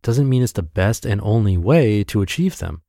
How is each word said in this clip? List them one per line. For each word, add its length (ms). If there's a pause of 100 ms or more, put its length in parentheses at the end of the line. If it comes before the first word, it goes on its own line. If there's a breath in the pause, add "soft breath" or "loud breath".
doesn't 260
mean 160
it's 80
the 100
best 440
and 160
only 360
way 460
to 180
achieve 360
them. 320